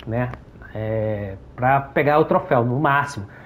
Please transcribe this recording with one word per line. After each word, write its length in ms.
né? 280
É, 600
pra 260
pegar 380
o 60
troféu, 400
no 160
máximo. 460